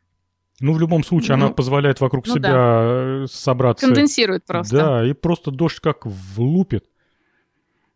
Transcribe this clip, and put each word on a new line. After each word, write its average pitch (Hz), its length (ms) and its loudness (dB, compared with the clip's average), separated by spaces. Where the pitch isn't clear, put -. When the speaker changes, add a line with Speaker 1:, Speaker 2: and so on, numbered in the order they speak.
Speaker 1:
Ну, 147 140 0
в 160 60 -2
любом 165 240 2
случае, 139 300 0
она 131 140 2
Speaker 2:
Ну, - 60 -2
Speaker 1:
позволяет 139 460 0
вокруг 131 260 -2
Speaker 2:
ну 240 80 -2
Speaker 1:
себя, 139 180 0
Speaker 2:
да. 120 320 4
Speaker 1:
э, 131 460 -2
собраться. 127 560 0
Speaker 2:
Конденсирует 247 580 2
просто. 123 320 -4
Speaker 1:
Да, 135 300 2
и 139 80 0
просто 165 360 -4
дождь 151 300 -4
как - 240 -4
влупит. 110 800 -2